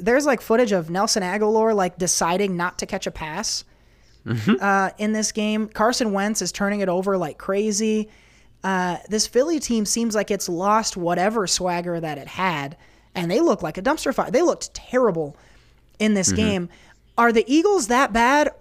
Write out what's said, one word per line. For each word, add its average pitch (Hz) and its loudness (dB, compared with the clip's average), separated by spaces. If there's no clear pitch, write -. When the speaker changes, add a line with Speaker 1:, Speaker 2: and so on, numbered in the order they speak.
Speaker 1:
there's, 247 2
like, 254 2
footage 226 2
of 165 0
Nelson 196 0
Agholor, 214 2
like, 180 0
deciding 185 0
not 175 -4
to 185 -6
catch 196 -6
a 180 -4
pass, 160 -8
Speaker 2:
Mm-hmm. 113 0
Speaker 1:
uh, 196 2
in 214 -2
this 214 -2
game. 214 -2
Carson 226 0
Wentz 196 -2
is 180 -4
turning 202 -2
it 190 0
over 185 0
like 160 -4
crazy. 214 0
Uh, 180 -2
this 214 -2
Philly 285 2
team 226 0
seems 226 -2
like 202 0
it's 196 -4
lost 202 0
whatever 180 0
swagger 175 -2
that 151 -6
it 135 -16
had, 156 -4
and 175 -2
they 214 2
look 311 2
like 160 -6
a 185 -6
dumpster 277 0
fire. 165 -2
They 233 2
looked - 0
terrible 170 0
in 214 2
this 190 2
Speaker 2:
Mm-hmm. 180 0
Speaker 1:
game. 196 0
Are 233 4
the 220 4
Eagles 330 4
that 240 2
bad? 262 4